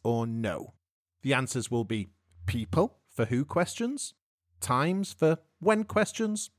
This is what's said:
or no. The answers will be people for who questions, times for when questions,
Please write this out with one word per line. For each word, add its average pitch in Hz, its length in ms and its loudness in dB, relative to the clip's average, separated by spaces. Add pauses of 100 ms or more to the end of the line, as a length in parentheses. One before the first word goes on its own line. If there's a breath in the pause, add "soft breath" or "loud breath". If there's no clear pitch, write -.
or 117 240 0
no. 113 460 -4 (500)
The 135 120 2
answers 127 360 -2
will 120 140 0
be 104 240 -4 (380)
people 113 520 0 (100)
for - 180 0
who 127 180 0
questions, 233 720 -4 (460)
times 175 520 0
for 160 260 4 (200)
when 214 260 2
questions, 214 760 -2